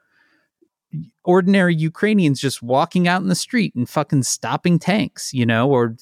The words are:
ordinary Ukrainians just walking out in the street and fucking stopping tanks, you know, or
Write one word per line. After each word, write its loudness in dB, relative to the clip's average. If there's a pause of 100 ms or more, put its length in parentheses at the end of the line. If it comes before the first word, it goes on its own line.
(1200)
ordinary 2
Ukrainians 0
just -4
walking 0
out 0
in -4
the 2
street -2
and -2
fucking 0
stopping -2
tanks, -4
you 0
know, 2
or 2